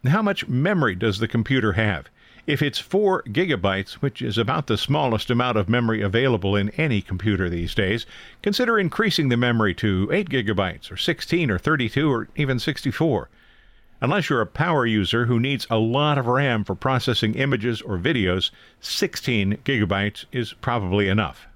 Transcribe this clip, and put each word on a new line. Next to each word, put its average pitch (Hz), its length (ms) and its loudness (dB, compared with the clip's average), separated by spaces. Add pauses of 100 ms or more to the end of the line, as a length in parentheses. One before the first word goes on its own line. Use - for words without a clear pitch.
How 175 140 4
much 202 280 0
memory 139 460 2
does 98 240 0
the 110 100 -2
computer 113 440 2
have? 98 380 -2 (360)
If 143 140 0
it's 147 180 0
four 190 440 0
gigabytes, 101 720 0
which - 260 -4
is 120 160 -2
about 127 300 0
the 107 100 0
smallest 131 540 0
amount 123 260 2
of 95 120 0
memory 113 340 0
available 104 520 2
in 101 160 0
any 135 300 0
computer 92 480 -2
these 85 260 -4
days, 107 300 0 (380)
consider 226 360 0
increasing 170 520 0
the 120 80 2
memory 113 380 2
to 98 360 0
eight 185 160 -2
gigabytes 101 640 -2
or 95 60 -12
sixteen 165 520 -2
or 90 80 0
thirty-two 147 540 0
or 110 240 -2
even 135 220 0
sixty-four. 139 720 -2 (720)
Unless 170 260 0
you're 123 140 2
a - 40 0
power 156 380 0
user 110 400 2
who 117 160 2
needs 135 300 -2
a 113 80 2
lot 139 400 2
of 123 80 0
ram 123 380 2
for 98 100 -4
processing 120 640 0
images 123 440 0
or 101 160 -4
videos, 92 540 0 (280)
sixteen 107 840 -2
gigabytes 101 680 0
is 120 220 -6
probably 101 560 0
enough. 95 480 0